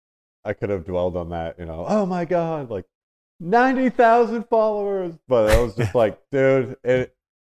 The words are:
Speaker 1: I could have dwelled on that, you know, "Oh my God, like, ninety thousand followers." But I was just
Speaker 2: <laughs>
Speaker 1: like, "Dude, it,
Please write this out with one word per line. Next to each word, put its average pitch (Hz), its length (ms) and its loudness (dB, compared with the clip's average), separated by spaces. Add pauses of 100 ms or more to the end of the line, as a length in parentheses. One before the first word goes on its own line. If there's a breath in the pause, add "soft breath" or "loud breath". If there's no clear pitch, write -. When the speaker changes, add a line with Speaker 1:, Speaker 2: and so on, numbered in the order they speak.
(440)
Speaker 1:
I 107 100 -6
could 104 160 -6
have 92 160 -4
dwelled 90 300 -2
on 85 140 -6
that, 82 300 -8
you 87 60 -12
know, 80 220 -10
"Oh 202 180 0
my 175 200 -4
God, 160 440 -4
like, 98 160 -8 (540)
ninety 247 500 2
thousand 226 580 2
followers." 202 640 0 (140)
But 110 240 4
I 113 100 6
was 117 140 -4
just 107 200 -2
Speaker 2:
<laughs> 120 80 4
Speaker 1:
like, 101 160 0 (120)
"Dude, 135 520 2
it, 127 300 0 (440)